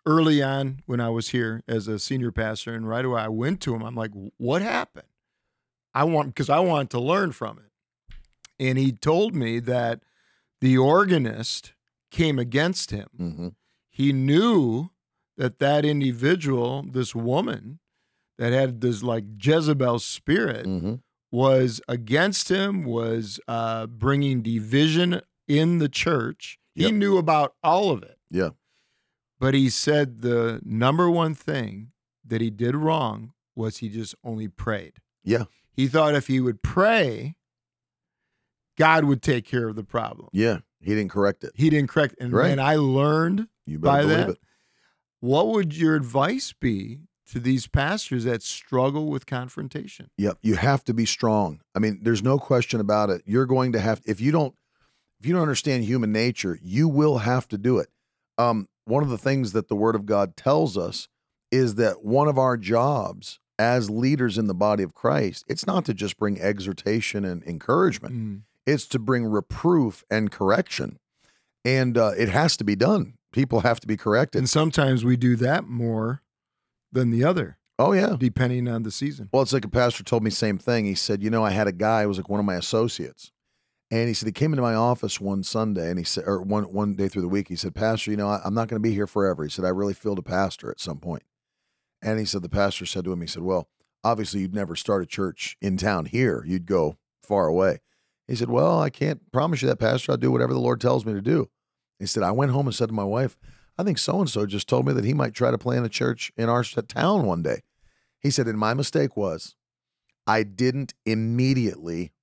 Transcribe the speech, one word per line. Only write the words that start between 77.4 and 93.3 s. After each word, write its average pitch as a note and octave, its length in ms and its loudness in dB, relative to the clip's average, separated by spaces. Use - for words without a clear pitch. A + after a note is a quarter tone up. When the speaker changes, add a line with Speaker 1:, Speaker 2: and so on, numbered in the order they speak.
Speaker 2:
Oh, C#3+ 140 4
yeah. G3+ 260 2
Speaker 1:
Depending B2 500 0
on A#2 140 -4
the A2 80 -6
season. C#3 420 -8
Speaker 2:
Well, C3+ 100 4
it's B2+ 100 -2
like C3+ 120 0
a A2+ 40 -6
pastor B2 340 0
told A2+ 220 0
me A2 60 0
same G#2 280 0
thing. A#2 260 0
He G2 100 0
said, G#2 280 -2
"You G#2+ 80 -2
know, A2+ 140 2
I G#2+ 60 2
had G2+ 180 2
a G2 40 2
guy, G#2+ 300 2
it G#2 40 0
was, G2 120 -2
like, F#2 100 -8
one G2+ 120 -2
of G#2 60 0
my F#2+ 100 0
associates." A2 760 -4
And A#2 180 0
he A2+ 60 -2
said, A2 120 -6
he G#2+ 60 -2
came D#3 220 0
into C3 80 0
my A#2 120 2
office A#2 460 0
one G2 220 -2
Sunday, G2+ 480 -2
and F2+ 80 -2
he E2+ 60 -4
said, F2+ 220 -4
or G2 140 0
one, G2 320 -2
one G2+ 220 -2
day G2 140 -2
through F#2+ 140 -6
the F2 60 -2
week, G2 200 -2
he F2 80 -8
said, F2 180 -6
"Pastor, A2 360 -2
you G#2+ 60 -2
know, G#2 120 -2
I, G2+ 160 -2
I'm G2 100 -4
not A2+ 140 -2
gonna A2 120 -4
be A2 140 2
here G2+ 120 0
forever." F#2 380 0
He D2+ 60 -6
said, F#2 160 -4
"I - 20 2
really G2 260 -2
feel G2+ 220 -4
to F2+ 60 -4
pastor F#2 480 -2
at - 100 -10
some D#2 180 -8
point." E2 240 -8
And A2 180 -2
he A2 60 -2
said, G2 180 -4
the E2+ 60 -8
pastor G2 380 0
said F#2 180 -6
to F#2 80 -4
him, F2+ 80 -6
he E2+ 60 -8
said, E2 160 -8